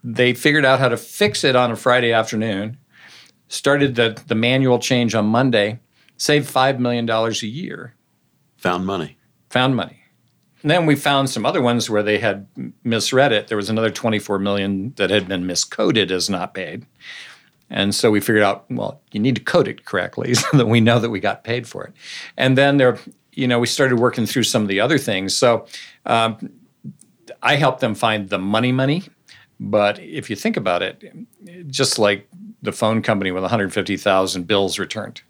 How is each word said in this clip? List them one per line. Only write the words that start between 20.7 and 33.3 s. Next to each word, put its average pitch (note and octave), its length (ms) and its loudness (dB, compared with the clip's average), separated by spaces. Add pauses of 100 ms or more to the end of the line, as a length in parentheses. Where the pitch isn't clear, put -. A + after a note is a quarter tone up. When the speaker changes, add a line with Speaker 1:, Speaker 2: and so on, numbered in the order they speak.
Speaker 1:
know A#2 200 6
that A#2 100 -2
we G#2 100 -4
got G2+ 240 -4
paid A#2 240 -6
for - 160 -14
it. - 100 -18 (440)
And C3 200 4
then C#3 200 6
there, B2+ 200 4 (360)
you C3+ 120 -4
know, B2 140 2
we A#2+ 80 2
started B2+ 320 2
working A#2+ 260 2
through A#2 180 0
some A2 180 0
of G#2 80 -2
the G2 100 0
other C#3 180 2
things. F#2+ 400 -2
So, A#2 280 2 (400)
um, A2+ 480 -2 (920)
I C#3+ 140 2
helped C#3 240 0
them A#2 120 -2
find G#2+ 360 -2
the G2 100 -2
money A2 320 0
money. C3+ 320 0 (560)
But G#2 400 0
if - 300 -12
you G2+ 80 -6
think - 180 -2
about F2+ 260 -2
it, - 220 -8 (640)
just C3+ 320 -2
like G2+ 300 0 (320)
the G#2 100 -6
phone A2 300 0
company G2 300 -2